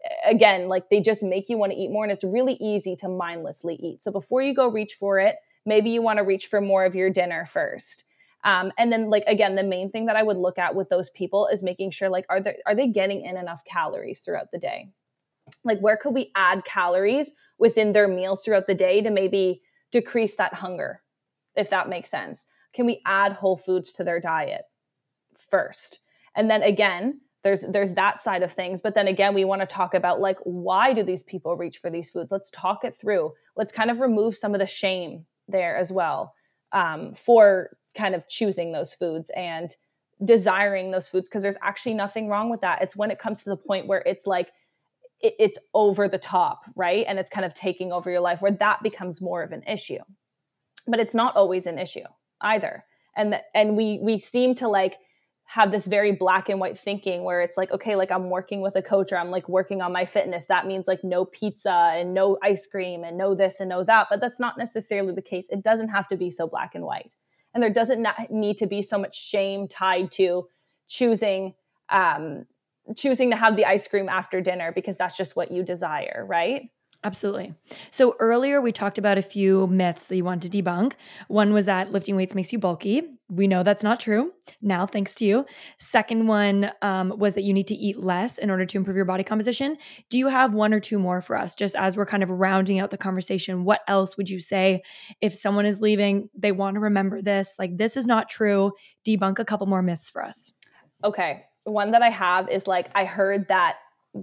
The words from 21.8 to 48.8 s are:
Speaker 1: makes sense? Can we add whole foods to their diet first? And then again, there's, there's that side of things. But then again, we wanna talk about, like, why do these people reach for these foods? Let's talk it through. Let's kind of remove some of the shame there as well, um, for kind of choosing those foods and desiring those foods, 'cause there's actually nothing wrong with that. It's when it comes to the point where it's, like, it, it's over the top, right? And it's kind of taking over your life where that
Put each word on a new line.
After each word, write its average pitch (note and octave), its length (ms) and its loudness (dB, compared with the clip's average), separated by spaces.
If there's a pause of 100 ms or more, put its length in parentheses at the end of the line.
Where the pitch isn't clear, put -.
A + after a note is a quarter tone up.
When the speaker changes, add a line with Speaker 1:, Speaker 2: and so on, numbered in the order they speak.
Speaker 1:
makes F3+ 220 -8
sense? G2+ 340 -10 (280)
Can B3 140 0
we - 180 -2
add G3 280 2
whole F#3+ 240 0
foods F#3 380 -2
to F3+ 100 -8
their E3+ 160 -2
diet D#3+ 460 -4 (680)
first? - 680 -4 (360)
And A3 120 4
then G#3+ 140 2
again, G3+ 600 2 (200)
there's, G3 200 2
there's F#3+ 320 0
that G3 260 2
side F#3 220 -2
of F3+ 100 0
things. F3+ 280 -6
But G#3 140 -2
then G3+ 140 2
again, G3 260 4
we G3 100 2
wanna G3 220 0
talk F#3 280 -2
about, F3+ 260 2
like, F#3+ 240 0
why F#3 480 2
do A3 100 0
these F3+ 220 -4
people F3 320 -6
reach E3+ 220 -10
for E3+ 120 -8
these E3 200 -8
foods? E3 200 -8
Let's G3 200 -6
talk F#3+ 340 -4
it - 120 -10
through. F3 360 -2 (240)
Let's G#3+ 160 -4
kind A3+ 180 0
of A#3 80 -2
remove A3+ 380 2
some G3+ 180 -4
of G3 60 0
the G3 60 0
shame F3+ 600 -4 (220)
there F#3 280 -2
as F3+ 140 -2
well, E3 440 -4 (380)
um, E3 420 -2
for G3+ 560 6 (240)
kind G3 200 -2
of E3 140 -8
choosing F3 440 -2
those C#3+ 200 -4
foods E3 380 -4
and E3+ 440 -8 (480)
desiring G3 680 4
those F#3 180 -4
foods, F#3 220 -4
'cause G3+ 120 -4
there's G3 200 -2
actually G3+ 320 -4
nothing G#3+ 340 -4
wrong G#3+ 220 -2
with A3+ 100 -6
that. - 220 0
It's F#3 120 -4
when G#3+ 160 -2
it - 80 -8
comes G#3 260 -8
to - 40 -8
the G3 80 -4
point F#3+ 300 -4
where F#3+ 180 0
it's, F3+ 220 -4
like, F#3 260 -2 (680)
it, A3 180 2
it's G#3 200 2 (140)
over G3+ 340 4
the G3 120 -2
top, F3 460 -2 (100)
right? F#3 340 0
And G3 100 -4
it's F#3 120 -6
kind G3 160 -4
of E3 80 -8
taking F#3 360 -6
over F3 200 -4
your F3+ 100 0
life F3 220 0
where G3+ 100 4
that G3+ 300 2